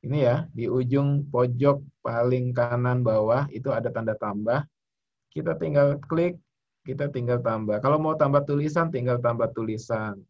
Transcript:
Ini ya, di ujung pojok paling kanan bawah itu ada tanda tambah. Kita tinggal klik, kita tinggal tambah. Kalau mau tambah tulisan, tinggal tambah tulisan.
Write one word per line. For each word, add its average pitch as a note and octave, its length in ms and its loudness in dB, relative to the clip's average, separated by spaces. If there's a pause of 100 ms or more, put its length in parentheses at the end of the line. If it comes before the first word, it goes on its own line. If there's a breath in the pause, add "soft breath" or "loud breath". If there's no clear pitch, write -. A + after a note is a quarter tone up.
Ini C#3+ 160 -2
ya, B2 160 4 (160)
di A#2 160 -4
ujung C#3 640 0
pojok B2+ 480 2 (240)
paling B2 480 0
kanan B2 480 0
bawah A2+ 480 2
itu C3 240 -4
ada A2+ 160 -2
tanda A2+ 240 -2
tambah. G#2+ 560 -2 (640)
Kita D#3+ 240 -4
tinggal C#3+ 480 2
klik, E3+ 320 0 (480)
kita C#3 240 -6
tinggal B2 320 -2
tambah. A2 400 -2
Kalau C#3 160 2
mau D#3 160 0
tambah C#3+ 320 2
tulisan, D3+ 480 0
tinggal B2 320 0
tambah A#2 320 0
tulisan. A2 720 -4